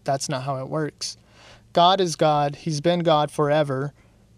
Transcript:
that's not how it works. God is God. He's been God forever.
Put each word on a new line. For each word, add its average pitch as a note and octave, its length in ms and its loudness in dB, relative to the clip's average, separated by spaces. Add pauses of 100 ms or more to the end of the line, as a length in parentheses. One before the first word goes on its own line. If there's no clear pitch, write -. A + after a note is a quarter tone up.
that's C#3 240 -4
not C3 140 -6
how C3+ 120 -6
it C3 140 -10
works. - 480 -6 (560)
God F#3 280 6
is E3+ 140 -2
God. D3 400 0
He's D3+ 260 -6
been F3 200 0
God D3+ 280 2
forever. D3 640 -2 (440)